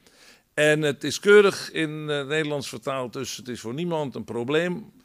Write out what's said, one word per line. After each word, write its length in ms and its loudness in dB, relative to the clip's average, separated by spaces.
en 260 4
het 220 -2
is 160 -4
keurig 520 6
in, 380 -4
eh, 160 -4
Nederlands 440 -2
vertaald, 440 -6
dus 220 -8
het 120 -14
is 120 -8
voor 140 -8
niemand 420 -4
een 80 -8
probleem. 720 -2